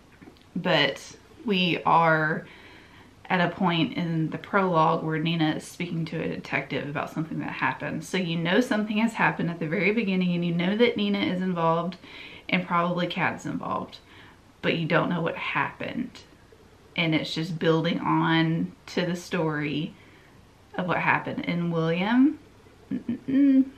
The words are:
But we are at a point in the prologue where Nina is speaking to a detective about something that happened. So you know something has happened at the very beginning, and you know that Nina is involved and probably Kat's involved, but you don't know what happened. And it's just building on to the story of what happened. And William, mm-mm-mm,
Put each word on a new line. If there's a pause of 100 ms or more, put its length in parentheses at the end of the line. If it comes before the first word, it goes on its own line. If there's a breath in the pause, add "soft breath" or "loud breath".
(540)
But (280)
we
are (840 loud breath)
at
a
point
in
the
prologue
where
Nina
is
speaking
to
a
detective
about
something
that
happened.
So
you
know
something
has
happened
at
the
very
beginning,
and
you
know
that
Nina
is
involved (500 loud breath)
and
probably
Kat's
involved, (640 loud breath)
but
you
don't
know
what
happened. (760)
And
it's
just
building
on (140)
to
the
story (800 loud breath)
of
what
happened.
And
William, (520)
mm-mm-mm, (120)